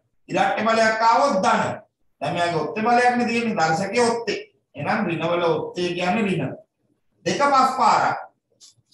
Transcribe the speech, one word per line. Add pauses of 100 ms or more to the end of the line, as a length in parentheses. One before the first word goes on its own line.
(300)
ඉරට්ටේ
බලයක්
ආවොත්
ධන. (480)
දැන්
මෙයාගේ
ඔත්තේ
බලයක්
නේ
තියෙන්නේ.
දර්ශකයේ
ඔත්තේ. (360)
එහෙනම්
ඍණවල
ඔත්තේ
කියන්නේ
ඍණ. (720)
දෙක
පස්
පාරක්. (680)